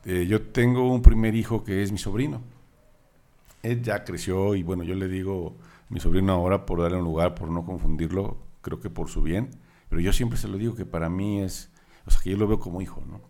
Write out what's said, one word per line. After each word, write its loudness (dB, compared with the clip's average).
eh, -2
yo 2
tengo 2
un 0
primer 8
hijo -2
que -2
es -2
mi -4
sobrino. -4
Él -2
ya -4
creció 0
y, -2
bueno, -4
yo -4
le -4
digo -6
mi -6
sobrino 4
ahora 2
por 0
darle 0
un -2
lugar, 0
por -8
no -4
confundirlo, 0
creo -8
que -10
por -6
su 0
bien, 0
pero 2
yo 4
siempre 2
se -4
lo -6
digo -4
que -8
para -4
mí -2
es, -8
o 0
sea, 8
que -2
yo 0
lo 2
veo 2
como -8
hijo, -10
¿no? -16